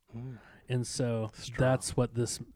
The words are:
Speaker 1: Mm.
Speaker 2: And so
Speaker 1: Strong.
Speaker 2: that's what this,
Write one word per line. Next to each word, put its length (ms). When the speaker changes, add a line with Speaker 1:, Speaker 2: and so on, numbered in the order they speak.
Speaker 1:
Mm. 220
Speaker 2:
And 180
so 480
Speaker 1:
Strong. 240
Speaker 2:
that's 380
what 180
this, 260